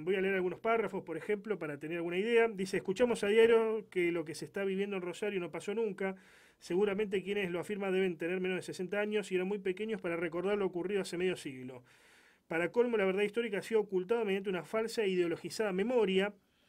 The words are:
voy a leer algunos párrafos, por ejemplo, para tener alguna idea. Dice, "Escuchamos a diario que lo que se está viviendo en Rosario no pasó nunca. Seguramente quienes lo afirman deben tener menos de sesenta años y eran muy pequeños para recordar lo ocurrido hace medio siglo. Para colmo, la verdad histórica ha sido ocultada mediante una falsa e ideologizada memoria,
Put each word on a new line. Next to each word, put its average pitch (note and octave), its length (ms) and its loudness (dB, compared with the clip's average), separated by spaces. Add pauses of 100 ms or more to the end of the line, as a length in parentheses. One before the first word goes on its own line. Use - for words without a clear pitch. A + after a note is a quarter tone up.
voy F3+ 140 0
a F#3+ 40 0
leer G3 140 2
algunos F3+ 240 -2
párrafos, A3+ 440 0
por D#3+ 140 -8
ejemplo, G#3 420 -4
para D3+ 200 -6
tener D#3 180 -6
alguna E3+ 220 -2
idea. A3+ 300 6
Dice, F#3+ 280 -4
"Escuchamos A3 480 2
a G3+ 40 4
diario A3+ 600 6
que F3 240 0
lo E3 140 -2
que D#3+ 80 -8
se D3+ 100 -10
está G3 200 -4
viviendo G3 320 -2
en F#3 60 -6
Rosario F#3 380 -4
no F3 100 -6
pasó F3+ 220 -6
nunca. G3+ 420 -2 (440)
Seguramente G3 640 0
quienes G3 280 -2
lo F3 80 -2
afirman G3 360 -2
deben F#3 240 2
tener F3 220 -2
menos F#3 160 0
de E3 60 -4
sesenta F#3 380 -4
años G#3 320 -2
y F#3 40 2
eran F#3 120 0
muy G3+ 120 -4
pequeños G3 420 -4
para E3+ 140 -2
recordar F3 420 0
lo G3 80 2
ocurrido F3+ 340 -2
hace F3+ 160 -4
medio F3+ 200 0
siglo. B2+ 480 -12 (640)
Para E3+ 240 0
colmo, A#3+ 280 4
la G3 80 4
verdad F#3+ 160 2
histórica G#3 360 -2
ha E3+ 40 -4
sido A3 180 2
ocultada G#3 420 0
mediante G3+ 280 -2
una F3 140 -2
falsa A3 380 -2
e G3+ 60 2
ideologizada F3+ 640 0
memoria, G3+ 640 2 (340)